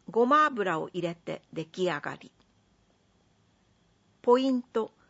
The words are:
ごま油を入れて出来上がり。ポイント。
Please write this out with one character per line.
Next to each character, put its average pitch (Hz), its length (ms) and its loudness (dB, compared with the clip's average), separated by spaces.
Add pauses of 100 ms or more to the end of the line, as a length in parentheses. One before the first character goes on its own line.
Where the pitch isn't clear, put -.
ご 226 180 2
ま 294 180 4
油 202 340 -2
を 156 140 -8
入 175 100 -6
れ 170 120 -4
て - 280 -12 (100)
出 160 120 -8
来 180 220 -4
上 151 140 -4
が - 140 -10
り。 - 160 -20 (1900)
ポ 247 160 6
イ 262 100 0
ン 254 140 0
ト。 - 300 -6 (180)